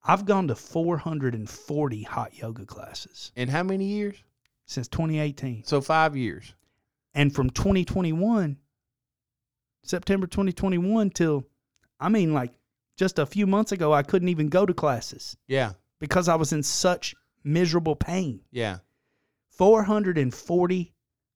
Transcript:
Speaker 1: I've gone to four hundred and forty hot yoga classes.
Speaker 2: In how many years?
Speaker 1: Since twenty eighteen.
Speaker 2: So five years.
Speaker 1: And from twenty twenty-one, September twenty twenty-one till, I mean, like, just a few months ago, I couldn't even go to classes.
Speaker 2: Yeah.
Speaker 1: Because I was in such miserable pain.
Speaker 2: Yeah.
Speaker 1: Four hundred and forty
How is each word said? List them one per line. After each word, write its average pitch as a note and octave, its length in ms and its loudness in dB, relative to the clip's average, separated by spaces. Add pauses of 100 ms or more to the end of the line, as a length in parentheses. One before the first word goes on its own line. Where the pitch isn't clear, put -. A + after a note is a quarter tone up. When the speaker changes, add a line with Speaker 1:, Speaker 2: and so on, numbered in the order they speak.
Speaker 1:
I've F#3+ 220 2
gone F#3+ 240 2
to A2+ 60 -2
four E3 420 -4
hundred C#3 380 -4
and A2 140 -8
forty C#3+ 540 -6
hot - 320 -8
yoga A2 300 -10
classes. - 720 -18
Speaker 2:
In B2 120 -4
how D#3 140 -2
many F#3+ 220 -2
years? G3+ 320 -4 (480)
Speaker 1:
Since - 240 -8
twenty D#3+ 320 -2
eighteen. C3+ 460 -6
Speaker 2:
So C#3+ 160 0
five D#3 340 2
years. A2+ 380 -6 (580)
Speaker 1:
And C#3+ 200 4
from B2+ 180 0
twenty F#3+ 340 2
twenty-one, F3 720 0 (1300)
September F#3+ 440 -2
twenty G3 260 -2
twenty-one G3 580 0
till, D3+ 340 0 (560)
I D3+ 80 -2
mean, F#3+ 240 4
like, B2 200 -2 (440)
just F#3 220 0
a D3 80 2
few G3+ 200 0
months G3+ 260 2
ago, D#3+ 200 2
I C#3+ 100 4
couldn't F3+ 280 2
even D3+ 180 0
go F3 160 4
to F3+ 100 0
classes. - 640 -4 (100)
Speaker 2:
Yeah. C3 260 0 (280)
Speaker 1:
Because E3 280 0
I E3 60 4
was D#3+ 180 2
in D3+ 100 0
such - 520 -2 (300)
miserable D#3+ 500 2
pain. E3 460 -4 (100)
Speaker 2:
Yeah. G#2+ 280 -4 (720)
Speaker 1:
Four G#3+ 320 6
hundred G3 360 2
and B2+ 140 2
forty F3+ 600 -2 (420)